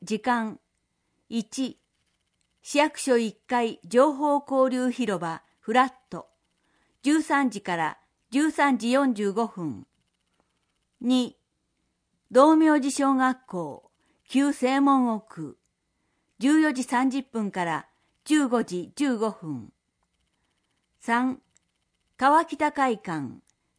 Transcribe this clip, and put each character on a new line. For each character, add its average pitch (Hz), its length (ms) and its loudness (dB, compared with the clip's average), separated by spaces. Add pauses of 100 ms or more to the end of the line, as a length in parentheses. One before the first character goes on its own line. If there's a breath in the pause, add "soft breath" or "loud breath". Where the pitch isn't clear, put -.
時 208 180 -6
間。 226 400 -4 (680)
一、 - 520 -8 (800)
市 - 160 -2
役 302 220 0
所 247 180 2
一 226 180 -2 (120)
階 240 360 -2
情 247 280 4
報 285 360 0
交 262 220 2
流 254 220 -2
広 214 280 -4
場、 165 220 -8 (160)
フ - 140 -8
ラ 254 180 4
ッ - 20 -16 (160)
ト。 - 200 -14 (720)
十 311 180 2
三 285 300 0
時 202 120 -10
か 180 120 -4
ら 160 240 -2 (320)
十 294 220 0
三 277 260 2
時 233 140 -2
四 269 200 2
十 202 200 -4
五 220 160 -2
分。 151 400 -10 (1120)
二、 247 360 -2 (920)
道 285 240 8
明 311 240 6
寺 269 140 -2
小 277 220 0
学 262 320 -2
校、 160 440 -12 (380)
旧 277 240 2
正 269 280 0
門 269 280 4
奥。 165 500 -8 (800)
十 285 220 2
四 302 120 2
時 254 120 -6
三 254 260 0
十 269 140 -4
分 214 260 -6
か 180 140 -6
ら 156 240 -6 (360)
十 294 220 2
五 233 160 0
時 180 320 -8
十 262 220 -2
五 214 160 -4
分。 143 400 -12 (1300)
三、 240 420 -2 (760)
川 294 280 4
北 302 260 -4
会 269 280 -2
館、 151 420 -8 (380)